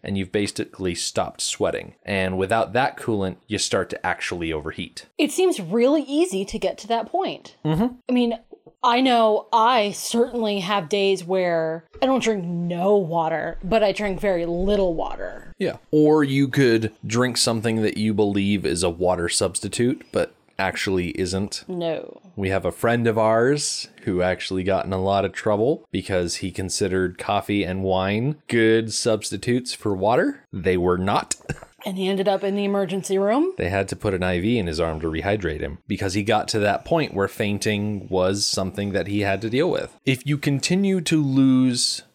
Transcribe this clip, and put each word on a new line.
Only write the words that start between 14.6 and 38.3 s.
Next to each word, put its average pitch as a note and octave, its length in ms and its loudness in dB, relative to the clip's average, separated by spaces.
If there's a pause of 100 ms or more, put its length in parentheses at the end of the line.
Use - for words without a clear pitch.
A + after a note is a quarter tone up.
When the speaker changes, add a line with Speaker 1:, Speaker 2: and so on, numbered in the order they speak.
Speaker 2:
water. - 600 -8
Speaker 1:
Yeah. - 200 -4 (140)
Or D3+ 340 6
you C#3 240 2
could A2+ 420 4 (160)
drink A#2 300 0
something A2 460 0
that G#2+ 120 0
you G#2+ 180 0
believe G2+ 520 2
is F2 180 0
a F2+ 60 2
water F2 400 0
substitute, G#2+ 800 -2
but - 220 -2 (240)
actually F#2 520 -2 (100)
isn't. F#2+ 480 -4
Speaker 2:
No. E3+ 540 -6 (140)
Speaker 1:
We G2 140 -2
have F#2+ 160 0
a F2 60 0
friend A#2 360 0
of A2 100 2
ours A#2 680 2 (160)
who F2+ 180 0
actually F#2 420 -2
got F#2+ 220 0
in F#2+ 80 -4
a F#2+ 80 0
lot G2 240 2
of F#2 80 -4
trouble A2+ 580 0
because F2+ 460 -2
he F#2+ 140 -6
considered F#2 680 -2
coffee G2+ 460 -2
and F#2 200 -4
wine G2+ 520 0 (120)
good A2+ 460 4
substitutes A#2 800 -2
for G2+ 220 -2
water. C3 480 0 (100)
They F#2 240 0
were F2+ 200 2
not. F#2+ 440 -2
<laughs> - 40 -20 (380)
Speaker 2:
And F#3+ 140 -6
he F#3+ 100 -2
ended G3 200 0
up G3 160 0
in G3 120 -2
the G3+ 80 0
emergency G3 540 -2
room. B3+ 400 2
Speaker 1:
They F2+ 140 0
had G2 180 0
to - 60 -4
put G2+ 180 -2
an F2+ 80 0
I F2+ 180 0
V A2+ 200 2
in F2+ 80 -2
his D#2+ 120 -4
arm D#2+ 220 -2
to E2 60 -2
rehydrate D#2+ 540 -2
him C#2+ 260 -8
because G2 260 -4
he G#2 80 0
got G#2+ 280 0
to A2 100 0
that G2+ 260 0
point D#3+ 300 0
where G2 120 2
fainting G#2 800 -2
was F#2 380 2